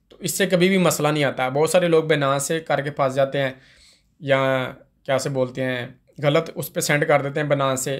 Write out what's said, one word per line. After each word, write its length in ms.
तो 100
इससे 260
कभी 220
भी 100
मसला 320
नहीं 140
आता। 260
बहुत 200
सारे 160
लोग 220
Binance 320
से 200
करके 300
फंस 220
जाते 240
हैं 180
या 180
क्या 120
से 120
बोलते 320
हैं, 400
गलत 380
उस 120
पे 120
सेंड 240
कर 160
देते 180
हैं 100
Binance 280
से। 220